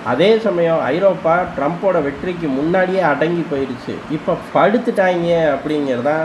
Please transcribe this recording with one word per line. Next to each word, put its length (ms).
அதே 340
சமயம் 420
ஐரோப்பா 640
ட்ரம்ப்போட 440
வெற்றிக்கு 460
முன்னாடியே 520
அடங்கி 520
போயிருச்சு. 420
இப்ப 260
படுத்துட்டாங்க 1000
அப்படிங்கிறதா 720